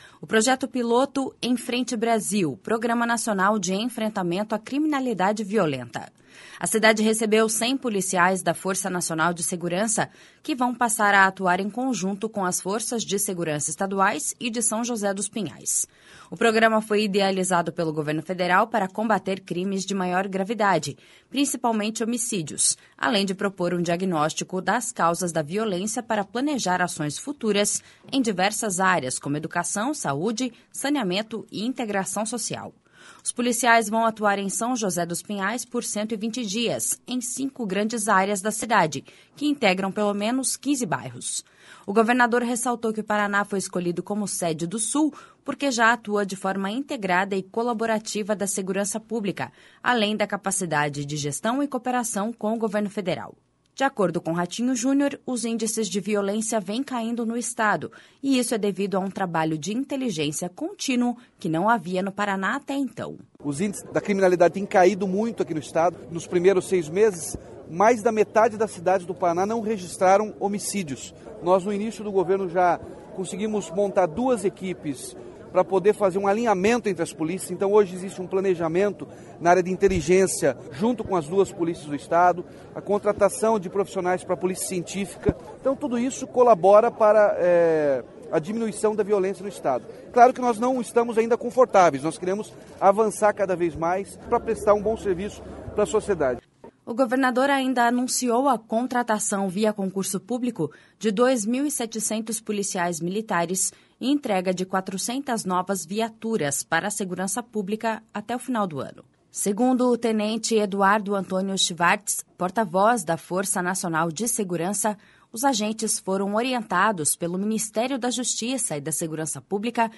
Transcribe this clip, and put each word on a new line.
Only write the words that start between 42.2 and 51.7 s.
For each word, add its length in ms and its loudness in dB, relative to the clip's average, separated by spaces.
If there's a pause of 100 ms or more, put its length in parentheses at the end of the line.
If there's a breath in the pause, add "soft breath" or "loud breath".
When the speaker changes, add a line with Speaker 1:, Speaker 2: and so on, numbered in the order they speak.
Speaker 1:
ressaltou 500 -2
que 80 -4
o 40 -4
Paraná 400 0
foi 160 -4
escolhido 420 -4
como 260 -4
sede 380 -4
do 120 -6
Sul 340 0 (320 loud breath)
porque 260 -4
já 220 4
atua 340 -2
de 100 -6
forma 340 -2
integrada 640 -2
e 80 -2
colaborativa 920 -2
da 100 -4
segurança 540 -4
pública, 500 -6 (320 soft breath)
além 320 2
da 120 0
capacidade 800 -2
de 100 -4
gestão 460 -2
e 60 -2
cooperação 640 -4